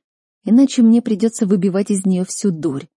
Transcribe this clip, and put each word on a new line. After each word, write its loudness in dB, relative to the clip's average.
иначе 2
мне 4
придется -2
выбивать 0
из -2
нее 0
всю -4
дурь -6